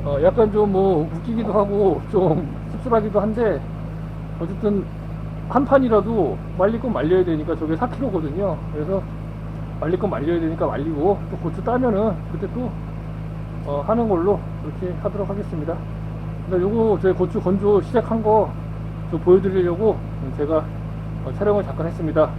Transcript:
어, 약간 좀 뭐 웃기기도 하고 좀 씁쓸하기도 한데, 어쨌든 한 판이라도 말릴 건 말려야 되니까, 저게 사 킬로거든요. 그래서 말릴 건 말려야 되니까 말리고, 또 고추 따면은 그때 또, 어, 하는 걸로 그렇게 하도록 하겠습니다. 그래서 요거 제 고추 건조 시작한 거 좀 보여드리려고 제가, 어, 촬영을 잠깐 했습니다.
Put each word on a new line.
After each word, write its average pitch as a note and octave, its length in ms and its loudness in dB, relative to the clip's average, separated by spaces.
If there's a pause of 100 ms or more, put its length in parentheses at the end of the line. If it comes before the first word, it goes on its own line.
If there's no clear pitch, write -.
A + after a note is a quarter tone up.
어, C#3+ 180 0
약간 G3 300 6
좀 G#3+ 180 4
뭐 F#3 440 4
웃기기도 A3 380 -2
하고 G3+ 580 2
좀 F3+ 360 2 (260)
씁쓸하기도 G#3+ 480 2
한데, G#3 400 0 (800)
어쨌든 G3 440 0 (640)
한 C4+ 160 2
판이라도 A3 720 4 (220)
말릴 G#3 220 2
건 B3 120 -2
말려야 F3 320 4
되니까, D#3+ 320 0
저게 D#3 200 -2
사 A#3 120 0
킬로거든요. F3+ 680 -2 (160)
그래서 D#3 300 -2 (760)
말릴 E3 180 0
건 G#3 120 0
말려야 D#3 300 0
되니까 D#3+ 260 0
말리고, D#3 520 0 (120)
또 E3 80 -6
고추 E3 240 -4
따면은 A3+ 520 2 (180)
그때 E3 220 -6
또, A#3+ 160 -4 (960)
어, C#3+ 200 -2
하는 A3+ 220 2
걸로 F#3 300 4 (240)
그렇게 D#3+ 400 -4
하도록 G3 260 -2
하겠습니다. E3+ 460 -4 (720)
그래서 F3+ 180 2
요거 G#3+ 360 4
제 F#3 120 4
고추 F3+ 280 0
건조 G3 420 4
시작한 A3 400 0
거 G#3+ 280 4 (600)
좀 D#3+ 100 0
보여드리려고 F#3 760 4 (400)
제가, D#3 280 0 (600)
어, C3+ 140 -6
촬영을 G#3 240 2
잠깐 D#3+ 240 -4
했습니다. D#3 400 2 (120)